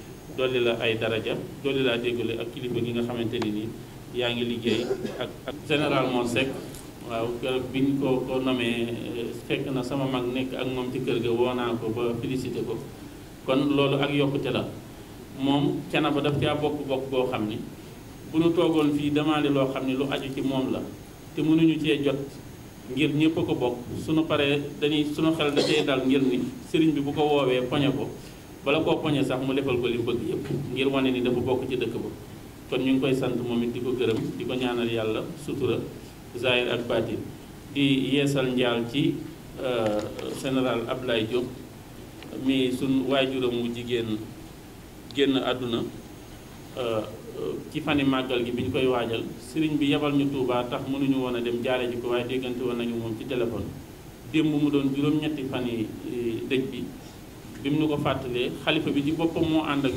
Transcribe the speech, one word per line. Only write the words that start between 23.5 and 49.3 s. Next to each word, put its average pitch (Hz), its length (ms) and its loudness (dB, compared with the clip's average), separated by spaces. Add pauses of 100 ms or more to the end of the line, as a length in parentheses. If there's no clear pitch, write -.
bokk, 123 240 0 (260)
suñu 156 220 2
paree 147 340 4 (220)
dañuy, 147 320 4
suñu 160 240 4
xel 147 160 2
da 160 80 6
cay 151 240 4
dal 135 220 2
ngir 131 160 6
ni 123 160 4 (320)
sëriñ 160 220 6
bi 139 80 2
bu 143 120 0
ko 156 80 2
woowee 139 480 4
poñe 143 260 4
ko, - 140 -2 (560)
bala 147 160 4
koo 160 160 4
poñe 143 260 2
sax 127 220 0
mu 131 80 2
defal 135 260 2
ko 120 80 2
li 117 100 2
mu 113 60 0
bëgg 113 240 0
yépp, 107 180 -2 (280)
ngir 131 140 2
wane 135 240 2
ni 120 100 0
dafa 120 180 2
bokk 127 300 0
ci 127 80 0
dëkk - 160 -2
ba. 104 160 -6 (600)
Kon 127 120 0
ñu 131 120 4
ngi 131 60 6
koy 135 140 4
sant 127 220 2 (120)
moom 117 160 2
it, 117 100 0
di 120 60 -6
ko 127 140 0
gërëm, 117 240 2 (200)
di 131 60 -6
ko 120 100 -4
ñaanal 120 360 0
Yàlla 113 320 0 (240)
sutura - 320 0 (580)
zahir 123 360 2
ak 120 160 -2
baatin. 110 320 0 (540)
Di 135 420 2
yeesal 139 400 2
njaal 120 360 2
ci, 143 240 2 (460)
euh, 113 380 0 (420)
général 127 480 2
Abdoulaye 123 380 0
Diop 120 180 0 (1000)
mi 131 280 4
sun 131 360 2
waajuram 131 540 2
wu 120 120 0
jigéen 117 440 0 (1000)
génn 139 220 4
àdduna, 123 460 0 (920)
euh, 113 240 0 (720)
ci 151 100 -4
fani 143 220 2
màggal 127 420 2
gi 120 60 -2
bi 120 120 -2
ñu - 80 -2
koy 131 160 2
waajal, 113 360 0 (160)